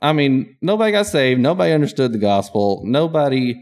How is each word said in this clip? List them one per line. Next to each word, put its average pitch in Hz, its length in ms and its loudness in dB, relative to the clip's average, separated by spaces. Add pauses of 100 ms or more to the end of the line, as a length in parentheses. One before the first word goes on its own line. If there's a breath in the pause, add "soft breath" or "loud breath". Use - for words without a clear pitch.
I 151 100 0
mean, 139 480 0
nobody 214 320 0
got 202 140 0
saved. 131 340 2
Nobody 170 320 2
understood 139 400 0
the 110 60 -4
gospel. 101 680 0
Nobody 131 760 -2